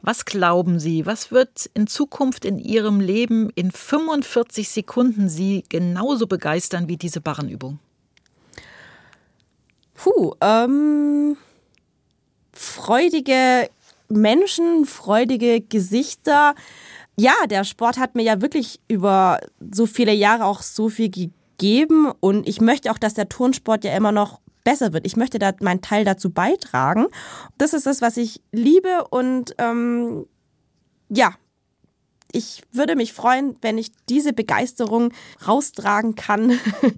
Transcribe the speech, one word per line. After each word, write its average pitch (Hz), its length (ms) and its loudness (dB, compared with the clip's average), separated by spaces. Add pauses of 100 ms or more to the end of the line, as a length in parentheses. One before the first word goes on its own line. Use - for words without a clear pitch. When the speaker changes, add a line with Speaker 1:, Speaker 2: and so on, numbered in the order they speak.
Speaker 1:
Was - 240 -4
glauben 175 540 0
Sie, 160 260 -2
was 214 260 -8
wird - 440 0
in 214 100 0
Zukunft - 580 -4
in 196 140 -4
Ihrem 208 440 0
Leben 220 500 0
in 180 200 -2
fünfundvierzig 285 960 -4
Sekunden 214 600 0
Sie 185 400 -2
genauso 190 560 -2
begeistern 175 600 -4
wie 165 100 -6
diese 165 240 -8
Barrenübung? 143 560 -8 (2250)
Speaker 2:
Puh, 370 480 2
ähm, 294 960 2 (1120)
freudige 254 1160 2 (400)
Menschen, 311 760 2
freudige 233 760 0
Gesichter. 285 960 0 (600)
Ja, 247 180 6 (140)
der 196 160 0
Sport 233 360 -2
hat 262 160 -2
mir 233 80 0
ja 214 180 2
wirklich 285 460 -4
über 190 520 2 (320)
so 202 140 2
viele 220 280 2
Jahre 208 320 4
auch 196 180 -2
so 220 260 -2
viel 214 200 -2
gegeben 254 1120 0
und 196 300 0
ich - 100 -6
möchte 226 320 2
auch, 220 60 -4
dass 214 160 -2
der 202 160 -4
Turnsport 226 540 -2
ja 202 120 -4
immer 208 160 2
noch 208 300 -2 (220)
besser 247 300 2
wird. - 120 -4
Ich 185 100 -6
möchte 233 220 -2
da 196 240 0
meinen 185 200 0
Teil 214 240 0
dazu 190 260 -2
beitragen. 185 760 0 (540)
Das 277 160 2
ist 285 100 -2
das, 269 160 0
was 233 160 0
ich 233 240 -6 (100)
liebe 339 600 4
und, 254 480 -2
ähm, 240 680 -2 (840)
ja, 214 260 2 (960)
ich - 400 -8
würde 294 240 0
mich 233 180 -2
freuen, 254 480 0
wenn 220 160 -2
ich 226 140 -8 (180)
diese 277 240 0
Begeisterung 233 800 -2 (340)
raustragen 220 680 -2
kann. 226 440 0 (380)